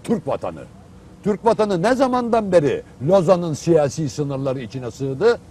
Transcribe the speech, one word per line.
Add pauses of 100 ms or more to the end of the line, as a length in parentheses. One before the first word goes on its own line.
Türk
vatanı. (600)
Türk
vatanı
ne
zamandan
beri (240)
Lozan'ın
siyasi
sınırları
içine
sığdı? (120)